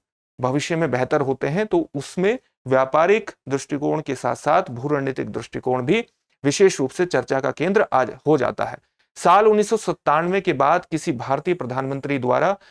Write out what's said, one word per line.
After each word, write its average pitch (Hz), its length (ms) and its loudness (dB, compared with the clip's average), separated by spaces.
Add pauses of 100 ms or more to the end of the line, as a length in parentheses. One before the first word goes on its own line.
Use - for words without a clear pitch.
(400)
भविष्य 139 360 0
में 160 140 0
बेहतर 127 300 0
होते 135 260 -2
हैं 185 200 -2
तो 170 280 0
उसमें 190 440 -2 (280)
व्यापारिक 151 640 2 (180)
दृष्टिकोण 151 520 -4
के 139 140 -6
साथ 127 200 -4
साथ 160 280 0
भू 123 260 -8
रणनीतिक 135 420 -4
दृष्टिकोण 123 520 -4
भी 190 220 0 (400)
विशेष 185 360 4
रूप 131 100 0
से 180 160 -2
चर्चा 135 340 -2
का 131 100 -2
केंद्र 175 420 0
आज 131 240 0 (100)
हो 147 120 4
जाता 110 260 -2
है। - 140 -10 (380)
साल 196 300 6
उन्नीस 214 220 4
सौ 226 80 0
सत्तानवे 170 640 0
के 180 120 -2
बाद 143 320 2
किसी 160 280 -4
भारतीय 135 420 -2
प्रधानमंत्री 135 640 -6
द्वारा 131 380 0 (140)